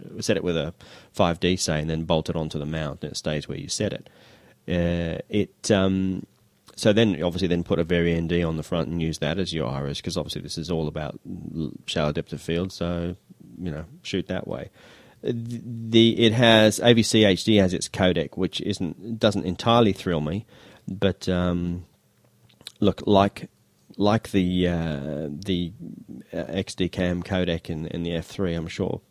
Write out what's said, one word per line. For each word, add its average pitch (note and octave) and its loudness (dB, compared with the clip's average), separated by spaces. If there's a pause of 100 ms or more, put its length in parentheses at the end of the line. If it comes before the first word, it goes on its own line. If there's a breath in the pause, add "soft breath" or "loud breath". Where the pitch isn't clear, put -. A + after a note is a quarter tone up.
(200)
set G#2+ 0
it D#2+ -2
with F2 0
a D#2 -4 (380 loud breath)
five E2+ 0
D, F2+ 2
say, D#2 -2
and D#2 -4
then D#2+ -2
bolt D#2+ 0
it F2 -4
onto D#2+ -4
the D2 -6
mount, D#2 -6
and D2 -8
it - -12
stays D2+ -4
where - -8
you - -10
set - -2
it. - -12 (580 loud breath)
Uh, F2 -2
it, - -2
um, F#2+ 2 (480)
so A2 4
then, G2+ 2
obviously, F2 0
then F2 0
put - 0
a E2+ 2
Vari E2+ 2
N E2+ -2
D F2 0
on D#2+ -2
the D#2 -6
front E2+ -4
and E2+ -4
use D#2+ -2
that D2+ -2
as F2 -4
your D2+ -2
iris, C#2 -6
'cause E2+ -6
obviously - -6
this - -12
is E2 -6
all D#2+ 0
about D2+ -8 (340)
l-, D#2 -6 (160)
shallow D2+ -2
depth D2+ -6
of D2 -8
field, F2 -4
so, F2 -4 (480)
you F2+ -6
know, D#2 -10 (180)
shoot F2+ -4
that - -6
way. - -10 (520 loud breath)
The, A#2 -4
the, A2+ 4
it G#2+ 4
has, A2 8
A A#2+ 8
V A2+ 6
C G#2+ 6
H F#2+ 4
D A2 6
has F#2 6
its - -4
codec, F2 0
which F2+ -4
isn't, G2+ -6
doesn't G2+ 2
entirely A2 4
thrill F2 -2
me, D#2+ -4 (420 loud breath)
but, F#2+ -2
um, F2 0 (920)
look, G2+ 0
like, G2+ 4 (480)
like G#2 0
the, F2+ 2
uh, D#2 -4
the, F2 -4 (600)
uh, F2 -6
X F#2+ -6
D F#2 0
cam F2 -4
codec F2 -2
in, D#2+ -6
in E2+ -8
the E2+ -4
F E2 -6
three, F2+ -4
I'm E2 -6
sure F2+ -4 (100)